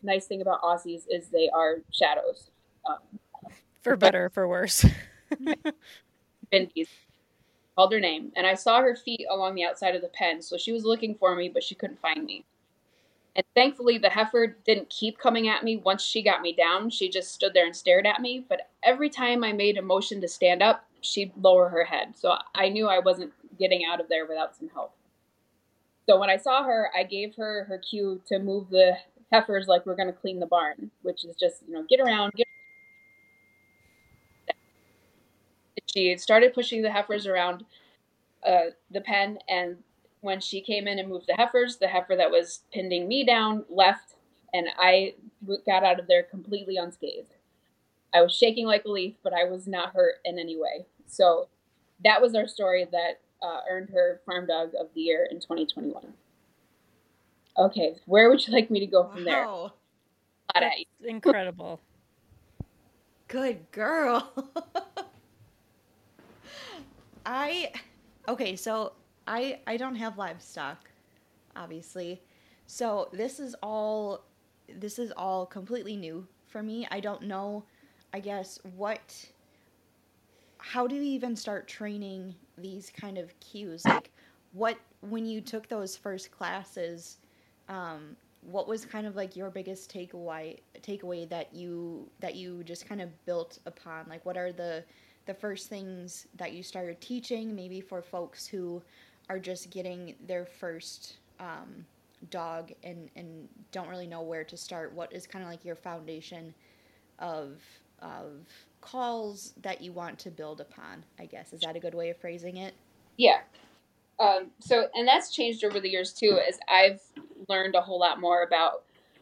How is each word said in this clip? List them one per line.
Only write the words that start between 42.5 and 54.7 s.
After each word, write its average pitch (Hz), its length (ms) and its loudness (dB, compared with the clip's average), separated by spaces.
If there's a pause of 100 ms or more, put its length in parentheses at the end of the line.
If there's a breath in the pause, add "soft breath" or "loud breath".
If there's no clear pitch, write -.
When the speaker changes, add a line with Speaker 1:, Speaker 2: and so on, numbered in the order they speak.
Speaker 1:
pinning 180 380 -2
me 262 160 2
down 220 420 2
left, - 460 4 (400)
and 175 140 0 (120)
I 185 360 6 (260)
w-, 196 240 -6
got 190 180 4
out 180 160 4
of 175 80 -8
there 175 160 8
completely 196 540 -8
unscathed. - 560 -8 (800)
I 175 80 10
was 175 140 6
shaking 226 300 4
like 214 200 2
a 214 40 -4
leaf, 202 340 -4
but 175 100 -2
I 175 120 2
was 185 220 -4
not 180 260 -4
hurt 180 220 4 (100)
in 175 120 -4
any 165 200 -6
way. - 280 -4 (220)
So 175 400 6 (560)
that 214 180 6
was 240 140 6
our 214 120 0
story 185 440 0
that, 170 300 -2 (200)
uh, 165 280 -6
earned 190 200 -6
her 180 360 2
Farm 180 200 -6
Dog 165 340 -2